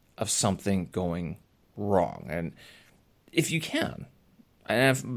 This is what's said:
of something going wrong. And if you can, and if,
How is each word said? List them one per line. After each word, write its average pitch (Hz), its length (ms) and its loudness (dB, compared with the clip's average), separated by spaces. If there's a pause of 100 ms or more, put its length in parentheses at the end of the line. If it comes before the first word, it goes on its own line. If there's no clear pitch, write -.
(180)
of - 120 -2
something 98 640 2
going 87 460 -2 (380)
wrong. 92 540 2
And 82 240 -4 (760)
if 170 200 0
you 165 80 0
can, - 460 -4 (640)
and 131 300 4
if, - 60 -6 (140)